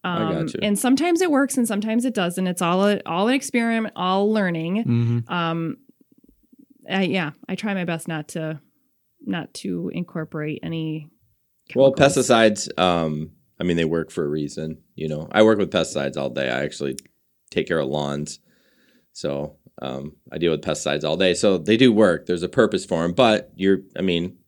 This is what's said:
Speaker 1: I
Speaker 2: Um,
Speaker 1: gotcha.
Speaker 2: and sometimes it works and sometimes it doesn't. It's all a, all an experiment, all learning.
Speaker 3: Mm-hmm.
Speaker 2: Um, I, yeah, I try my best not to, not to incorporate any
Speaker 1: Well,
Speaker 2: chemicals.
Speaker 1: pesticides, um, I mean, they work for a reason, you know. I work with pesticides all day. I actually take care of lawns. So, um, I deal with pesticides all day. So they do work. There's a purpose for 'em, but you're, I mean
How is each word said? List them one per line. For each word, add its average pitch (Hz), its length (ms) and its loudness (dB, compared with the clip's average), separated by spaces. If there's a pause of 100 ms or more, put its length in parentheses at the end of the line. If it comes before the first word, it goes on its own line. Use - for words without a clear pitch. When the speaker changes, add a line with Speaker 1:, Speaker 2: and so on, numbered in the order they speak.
Speaker 1:
I 175 200 -2
Speaker 2:
Um, 160 220 -2
Speaker 1:
gotcha. - 160 -6
Speaker 2:
and 208 160 0
sometimes 302 440 2
it 359 100 2
works 277 260 2
and 240 80 2
sometimes 220 380 -2
it 254 100 -2
doesn't. 180 340 -2
It's 180 140 -4
all 185 240 2
a, 208 200 2
all 190 240 0
an 254 40 2
experiment, 233 640 -2
all 190 340 0
learning. 185 540 0
Speaker 3:
Mm-hmm. 117 500 0
Speaker 2:
Um, 165 440 -2 (1120)
I, 190 140 0
yeah, 165 280 0 (160)
I 185 80 -4
try 208 180 -4
my 185 120 -2
best 165 240 -6
not 156 200 -6
to, 160 300 -6 (680)
not 180 300 -6
to 180 380 -6
incorporate 156 720 -6
any 160 460 -6 (640)
Speaker 1:
Well, 135 200 6
Speaker 2:
chemicals. 135 340 4
Speaker 1:
pesticides, 113 500 4
um, 80 540 0 (260)
I 85 60 -4
mean, 87 140 2
they 82 80 2
work 80 260 -2
for 82 140 -4
a - 20 -2
reason, 78 520 -6 (160)
you 80 120 -6
know. 78 240 -6
I 107 100 6
work 110 160 8
with 92 140 0
pesticides 73 460 -2
all 69 120 -4
day. 64 200 -4
I 64 160 -2
actually 71 320 -6 (540)
take 85 180 0
care 82 100 2
of 69 80 0
lawns. 71 520 -4 (720)
So, 71 420 -8 (260)
um, 67 320 -10 (160)
I - 100 -12
deal 82 120 2
with 78 100 -2
pesticides 73 440 -4
all 78 100 0
day. 92 180 2
So 95 240 2
they 87 200 2
do 123 160 6
work. 98 320 4
There's 85 180 -2
a 90 60 -6
purpose 107 340 2
for 85 220 -2
'em, 87 80 -2
but 110 420 2
you're, 95 240 2 (180)
I - 40 -4
mean 90 340 -2 (120)